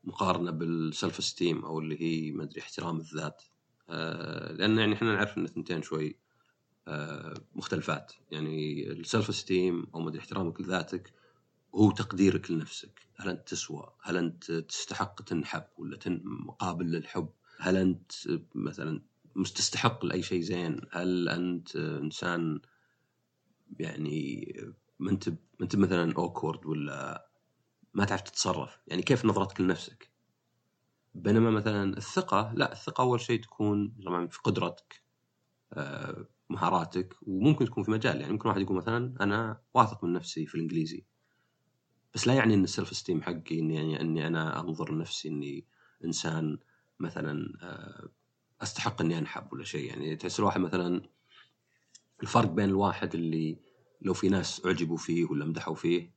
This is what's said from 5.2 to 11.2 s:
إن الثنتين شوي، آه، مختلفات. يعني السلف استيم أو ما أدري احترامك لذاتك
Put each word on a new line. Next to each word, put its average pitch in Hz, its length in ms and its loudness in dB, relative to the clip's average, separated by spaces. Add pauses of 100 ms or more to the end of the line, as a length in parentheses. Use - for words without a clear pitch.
إن 87 60 0
الثنتين 82 380 -2
شوي، 78 360 -2 (720)
آه، 76 460 -8 (200)
مختلفات. - 580 -4 (180)
يعني 78 600 -4
السلف 85 360 0
استيم 90 680 2
أو 82 60 -6
ما 82 80 -4
أدري 78 120 -6
احترامك 90 400 -4
لذاتك 92 520 -4 (640)